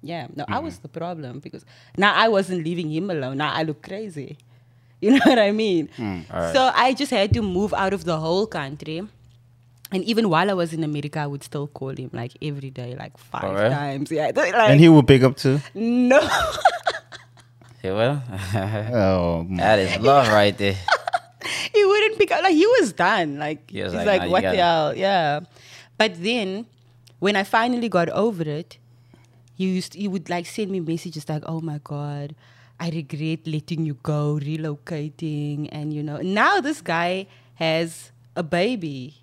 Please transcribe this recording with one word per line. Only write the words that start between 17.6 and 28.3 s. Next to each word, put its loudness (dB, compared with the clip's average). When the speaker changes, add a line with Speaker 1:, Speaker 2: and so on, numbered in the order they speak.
Speaker 3:
He -4
will? 0
<laughs> -8
Speaker 2:
Oh, 2
my. -2
Speaker 3:
That 6
is 0
love 6
right 6
there. 0
Speaker 1:
<laughs> -10
He 6
wouldn't 2
pick 2
up. 2
Like, 4
he 6
was 4
done. 0
Like, -8
Speaker 3:
He -8
was -4
Speaker 1:
he's -4
Speaker 3:
like, 0
Speaker 1:
like, 4
Speaker 3:
"Nah, -2
you 0
Speaker 1:
"What 2
the 0
Speaker 3:
gotta" -
Speaker 1:
hell?" 2
Yeah. 0
But 2
then, -4
when 0
I 2
finally 0
got 0
over -2